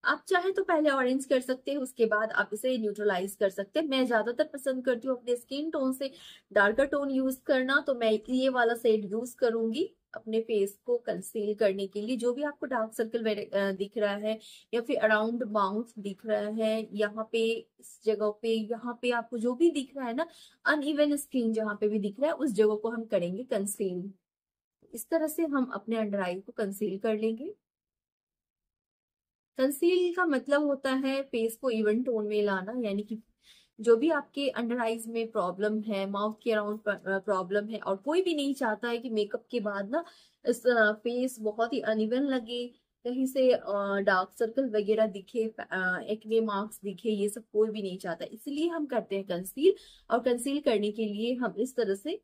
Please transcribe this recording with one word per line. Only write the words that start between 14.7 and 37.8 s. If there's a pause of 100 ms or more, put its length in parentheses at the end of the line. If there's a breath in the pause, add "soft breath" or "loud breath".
या
फिर
अराउंड
माउथ (140)
दिख
रहा
है,
यहाँ
पे (120)
इस
जगह
पे,
यहाँ
पे
आपको
जो
भी
दिख
रहा
है
ना, (380 loud breath)
uneven
skin
जहाँ
पे
भी
दिख
रहा
है,
उस
जगह
को
हम
करेंगे
conceal। (800)
इस
तरह
से
हम
अपने
अंडर
आई
को
कंसील
कर
लेंगे। (2000)
conceal
का
मतलब
होता
है
face
को
even
tone
में
लाना,
यानी
कि (600 soft breath)
जो
भी
आपके
under
eyes
में
problem
है,
mouth (100)
के
around
प-,
अ,
problem
है,
और